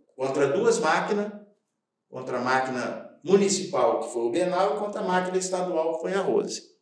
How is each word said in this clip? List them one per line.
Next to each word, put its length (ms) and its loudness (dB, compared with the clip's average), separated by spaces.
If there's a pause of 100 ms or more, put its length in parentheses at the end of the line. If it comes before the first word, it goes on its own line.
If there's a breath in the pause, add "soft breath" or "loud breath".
(160)
contra 320 2
duas 300 4
máquinas, 520 0 (800)
contra 300 -6
a 40 -2
máquina 680 -2 (140)
municipal, 760 2
que 140 -8
foi 80 -2
o 80 0
Benal, 440 0
e 40 -4
contra 240 -6
a 40 -2
máquina 300 0
estadual, 600 -2
que 40 -6
foi 140 -4
a 80 0
Rose. 400 -2 (200)